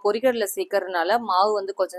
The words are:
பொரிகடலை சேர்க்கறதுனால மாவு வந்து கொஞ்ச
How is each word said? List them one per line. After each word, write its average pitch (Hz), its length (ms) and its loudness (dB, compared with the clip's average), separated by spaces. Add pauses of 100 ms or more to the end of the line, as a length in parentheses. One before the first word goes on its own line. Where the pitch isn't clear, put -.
பொரிகடலை 226 520 0
சேர்க்கறதுனால 185 600 0 (140)
மாவு 190 300 4
வந்து 196 200 -4
கொஞ்ச 185 200 -2